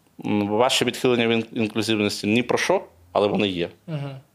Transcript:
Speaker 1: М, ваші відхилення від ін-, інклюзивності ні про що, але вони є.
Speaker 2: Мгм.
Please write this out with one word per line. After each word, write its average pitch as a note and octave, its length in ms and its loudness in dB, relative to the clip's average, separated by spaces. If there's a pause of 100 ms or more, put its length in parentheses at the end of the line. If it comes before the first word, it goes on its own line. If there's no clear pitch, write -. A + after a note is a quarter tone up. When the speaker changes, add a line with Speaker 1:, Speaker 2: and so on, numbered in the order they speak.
(260)
Speaker 1:
М, G#2 220 0
ваші A#2+ 380 2
відхилення A#2+ 420 2
від A#2 100 2
ін-, A2+ 100 -2 (160)
інклюзивності G#2 640 -2
ні A2+ 160 2
про - 140 0
що, - 240 0 (300)
але G2+ 160 2
вони G2 200 0
є. F2 220 -4 (180)
Speaker 2:
Мгм. C#3+ 240 -8 (240)